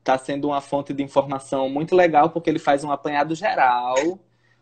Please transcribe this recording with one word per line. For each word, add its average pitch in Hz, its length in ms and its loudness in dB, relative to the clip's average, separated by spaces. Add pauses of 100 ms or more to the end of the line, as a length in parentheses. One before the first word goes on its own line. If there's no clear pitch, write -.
tá 131 140 2
sendo 143 300 -4
uma 143 120 -2
fonte 143 340 -6
de 139 80 -4
informação 135 640 -2
muito 156 280 -2
legal, 165 340 6
porque 165 200 -4
ele 156 100 0
faz 143 240 0
um 143 80 -4
apanhado 147 420 -2
geral 143 840 0 (420)